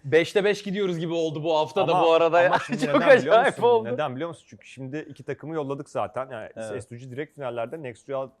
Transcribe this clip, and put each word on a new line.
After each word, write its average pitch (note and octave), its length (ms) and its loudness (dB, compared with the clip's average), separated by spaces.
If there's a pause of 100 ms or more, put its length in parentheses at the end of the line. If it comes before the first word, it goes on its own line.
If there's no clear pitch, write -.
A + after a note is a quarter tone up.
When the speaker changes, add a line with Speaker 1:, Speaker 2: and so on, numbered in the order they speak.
Speaker 1:
Beşte D#3+ 400 2
beş G3+ 200 -2
gidiyoruz F#3+ 360 -4
gibi E3 140 -4
oldu D#3+ 300 -2
bu D#3+ 140 0
hafta D#3 300 0
da E3 80 2
Speaker 2:
Ama, F3+ 80 4
Speaker 1:
bu E3 80 6
arada E3 260 4
Speaker 2:
ama F3 100 6
Speaker 1:
ya. - 120 2
<laughs> - 80 -12
Speaker 2:
şimdi B3 180 -4
Speaker 1:
Çok D3 160 2
Speaker 2:
neden C4 160 8
biliyor D#3 160 2
Speaker 1:
acayip A#3 240 4
Speaker 2:
musun? A#3 120 4
Speaker 1:
oldu. A3+ 240 2
Speaker 2:
Neden D3 220 -4
biliyor D#3+ 140 -6
musun? - 200 -18
Çünkü - 180 -20
şimdi C3 300 -12
iki C#3+ 260 -14
takımı D3 320 -10
yolladık C#3 340 -6
zaten. B2 420 -6
Yani G#2+ 240 -12
Speaker 1:
Evet. A2 280 -10
Speaker 2:
S - 40 -20
two A#2+ 80 -18
G B2+ 160 -16
direkt D3 240 -12
finallerde B2 480 -8
Next - 260 -14
Real C3 200 -6 (120)